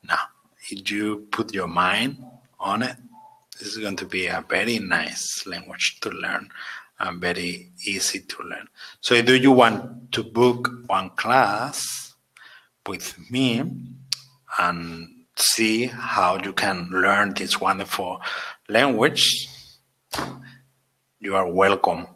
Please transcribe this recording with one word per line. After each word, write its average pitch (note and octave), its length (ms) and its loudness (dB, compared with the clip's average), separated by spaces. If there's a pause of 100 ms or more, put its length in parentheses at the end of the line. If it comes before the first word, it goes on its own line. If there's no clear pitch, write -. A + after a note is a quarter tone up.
no, - 80 0 (540)
if G2 220 -8
you G#2 400 -4
put A2 240 -4
your F#2 100 -2
mind F#2 580 -2 (360)
on G2+ 240 -2
it, B2+ 140 -6 (640)
it's G2+ 180 -10
going G2+ 180 -6
to F#2 100 -8
be F#2 220 -4
a F2 200 -6
very A2 300 0
nice - 720 -4
language - 540 -4
to G#2+ 100 -6
learn - 380 -6 (500)
and F2 200 -6
very F2 520 -4 (120)
easy G2 360 -2
to - 240 -12
learn. - 240 -12 (340)
So A#2+ 220 6
do B2 100 8
you C3 200 10
want A#2 580 4
to A#2 120 -4
book B2 460 4 (160)
one G#2 300 -2
class A#2 1000 0 (720)
with - 320 -8 (140)
me B2 320 2 (960)
and E2+ 480 -2 (280)
see A2+ 520 2
how G2 560 0
you F#2+ 100 -6
can F2+ 380 -2
learn G2 420 2
this G2 260 -2
wonderful F#2+ 600 -2 (480)
language? A#2 800 2 (1700)
You G2 160 -4
are F#2+ 160 2
welcome F#2+ 540 2 (100)